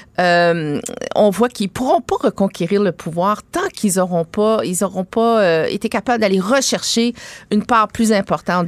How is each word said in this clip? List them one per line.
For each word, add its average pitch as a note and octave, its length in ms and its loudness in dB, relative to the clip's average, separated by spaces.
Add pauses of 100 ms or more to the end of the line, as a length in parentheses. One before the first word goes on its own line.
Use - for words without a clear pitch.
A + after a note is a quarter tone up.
(200)
euh, E3+ 600 2 (340)
on G#3 160 4
voit A3 180 0
qu'ils G3+ 220 -4
pourront C4 300 0
pas F#4+ 200 -2
reconquérir G3 640 0
le G3 80 2
pouvoir F3 540 -4
tant F4+ 280 -4
qu'ils F#3+ 280 0
auront F3 240 0
pas, G#3+ 400 0
ils F3+ 180 -4
auront F#3+ 220 -4
pas, A3+ 360 0
euh, E3 260 2
été - 220 -4
capables A3+ 320 -2
d'aller F#3+ 200 2
rechercher A#3 720 0 (400)
une G#3 120 0
part A3 220 2
plus A3 260 0
importante F3+ 560 0